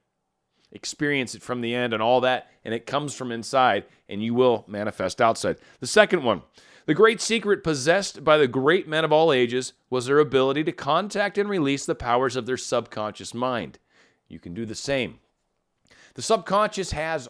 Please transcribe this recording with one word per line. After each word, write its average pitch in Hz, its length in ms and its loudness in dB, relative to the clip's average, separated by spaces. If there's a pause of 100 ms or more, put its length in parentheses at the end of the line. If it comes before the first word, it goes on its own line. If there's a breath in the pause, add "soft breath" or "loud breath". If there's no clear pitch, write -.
(720)
Experience 139 640 -4
it 110 80 -16
from 123 200 -6
the 117 120 -2
end 123 220 -2
and 110 80 0
all 123 180 4
that, 127 300 0 (120)
and 117 120 -6
it 110 100 -8
comes 143 300 -6
from 123 160 -8
inside, 117 540 2 (220 soft breath)
and 104 160 -6
you 117 120 -2
will 120 320 4
manifest 101 520 -6
outside. 110 380 2 (220 soft breath)
The 127 80 -10
second 202 340 4
one, 110 220 0 (420 soft breath)
the 156 80 2
great 214 280 4
secret 202 420 0
possessed 160 600 -2
by 156 140 6
the 147 100 6
great 139 400 2
men 156 160 -2
of 156 80 0
all 156 220 4
ages 123 400 0 (160)
was 127 160 -2
their 139 140 2
ability 135 460 2
to 165 60 -4
contact 202 680 -2
and 202 100 -2
release 139 380 -2
the 165 80 -2
powers 123 400 0
of 120 100 -4
their 127 100 -4
subconscious 107 800 -6
mind. 117 460 -6 (480 soft breath)
You 87 100 -18
can 85 160 -16
do 117 100 -8
the 107 120 -10
same. 131 420 -4 (960 soft breath)
The 127 80 -14
subconscious 202 720 -2
has 156 380 -4